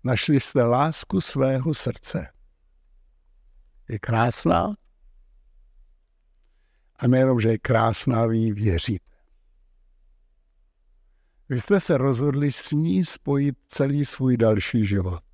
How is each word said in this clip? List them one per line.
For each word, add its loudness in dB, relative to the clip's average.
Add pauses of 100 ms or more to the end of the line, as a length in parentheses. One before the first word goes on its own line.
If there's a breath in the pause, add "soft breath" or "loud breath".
Našli 2
jste 0
lásku 0
svého -2
srdce. -8 (1600)
Je -6
krásná? 0 (2250)
A -2
nejenom, 4
že 2
je 2
krásná, 0
vy 0
jí 0
věříte. -4 (2250)
Vy -2
jste 2
se 0
rozhodli 0
s -12
ní 0
spojit -2 (100)
celý -2
svůj 0
další 2
život. -2 (120)